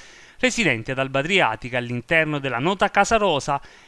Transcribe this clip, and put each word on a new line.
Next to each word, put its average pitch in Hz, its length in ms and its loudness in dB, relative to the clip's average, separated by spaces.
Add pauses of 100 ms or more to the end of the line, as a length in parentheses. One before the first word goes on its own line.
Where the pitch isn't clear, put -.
(380)
residente 143 540 0
ad 127 60 -6
Alba 135 220 -2
Adriatica, 131 580 0
all'interno 147 600 -2
della 131 200 -4
nota 185 320 0
Casa 202 260 2
Rosa, 151 440 0 (280)